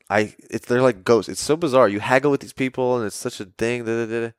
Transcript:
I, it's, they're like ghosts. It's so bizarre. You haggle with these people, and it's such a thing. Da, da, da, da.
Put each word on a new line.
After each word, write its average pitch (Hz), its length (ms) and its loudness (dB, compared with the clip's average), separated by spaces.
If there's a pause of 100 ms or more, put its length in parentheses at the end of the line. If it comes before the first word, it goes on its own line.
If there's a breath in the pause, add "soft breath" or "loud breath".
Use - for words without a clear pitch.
I, 107 240 0 (160)
it's, - 180 -8
they're 123 140 2
like 113 220 2
ghosts. 113 260 2
It's - 120 -8
so 147 140 0
bizarre. 131 320 4
You 101 120 0
haggle 131 320 2
with 139 100 -2
these - 120 -20
people, 127 440 -2
and 117 80 -4
it's 98 100 -8
such - 240 -10
a 104 60 -10
thing. 117 400 -6
Da, 113 60 -4
da, 113 200 -2
da, 117 160 -4
da. 113 120 -10